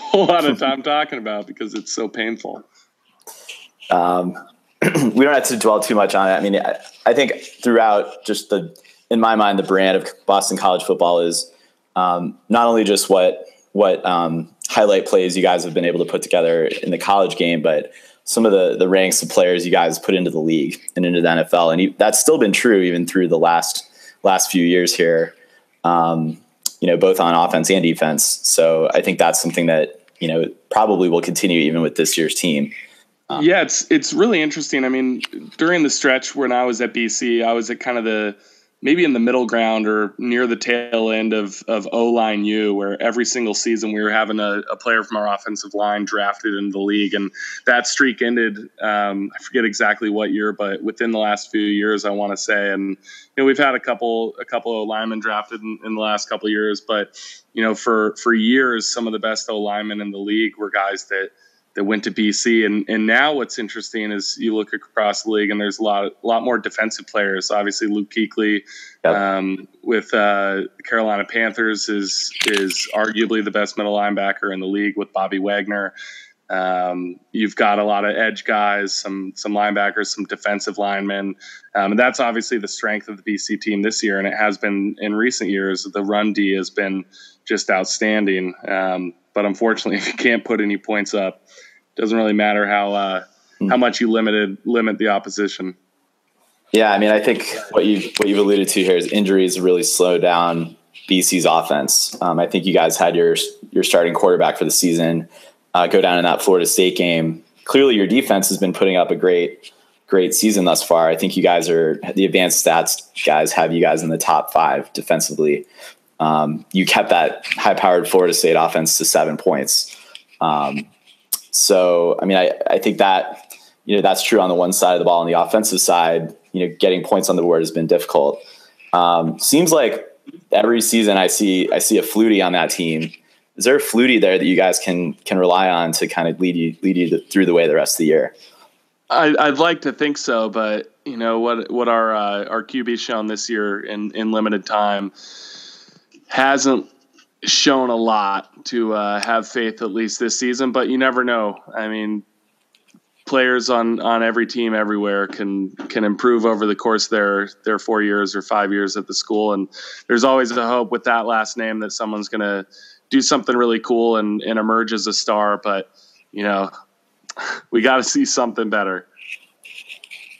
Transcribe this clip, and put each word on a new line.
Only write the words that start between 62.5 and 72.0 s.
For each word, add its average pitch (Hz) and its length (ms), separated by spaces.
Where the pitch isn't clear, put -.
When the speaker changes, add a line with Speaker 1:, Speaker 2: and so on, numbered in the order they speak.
Speaker 1:
And, 104 240
and 107 180
now 135 280
what's 123 240
interesting 107 520
is 101 280
you 110 180
look 104 160
across - 520
the 110 60
league 104 200
and 104 100
there's 101 180
a 110 40
lot, 101 240
a - 200
lot 117 160
more 123 140
defensive 107 500
players. 98 440
Obviously, 104 360
Luke 104 240
Kuechly, 107 520
Speaker 2:
Yep. 85 100
Speaker 1:
um, 95 540
with, 113 320
uh, 101 480
Carolina 107 420
Panthers 110 640
is, 101 420